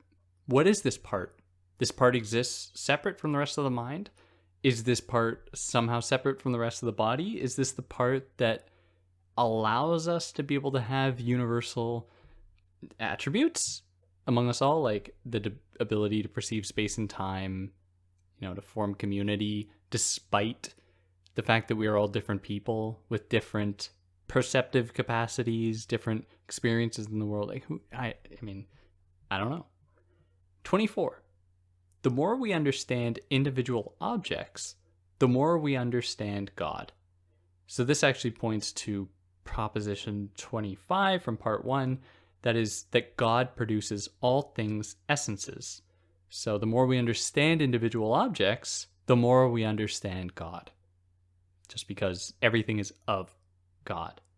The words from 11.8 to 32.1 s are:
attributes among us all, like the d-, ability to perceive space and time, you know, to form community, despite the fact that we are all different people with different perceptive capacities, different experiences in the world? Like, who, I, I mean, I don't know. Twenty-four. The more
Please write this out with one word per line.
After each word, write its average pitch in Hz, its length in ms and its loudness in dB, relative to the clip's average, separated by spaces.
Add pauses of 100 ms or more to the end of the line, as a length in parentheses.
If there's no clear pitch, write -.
attributes - 840 0 (460)
among 123 200 4
us 120 140 0
all, 147 220 4
like 107 320 -2 (100)
the 117 140 -2
d-, 101 120 -4 (280)
ability 107 420 2
to 107 80 -4
perceive 107 380 -4
space 107 320 -2
and 104 100 -2
time, 95 600 -6 (680)
you 98 100 -8
know, 90 60 -8
to 98 80 -12
form 101 320 -4
community, 104 800 -2 (180)
despite - 880 -2 (580)
the 117 80 -6
fact 113 260 2
that 110 100 0
we 107 100 0
are 107 100 4
all 104 100 4
different 101 360 -2
people 110 680 -6
with 110 200 -4
different 104 600 -2 (380)
perceptive 127 640 0
capacities, 113 960 -2
different - 400 -2 (180)
experiences 117 640 0
in 107 100 -6
the 107 80 -2
world? 104 240 -4
Like, - 140 -8
who, - 180 -10 (100)
I, 120 180 -6
I - 360 -16
mean, 98 220 -12 (640)
I 98 80 0
don't 110 100 0
know. 156 160 -6 (1000)
Twenty-four. 202 600 0 (800)
The 135 60 4
more 156 260 2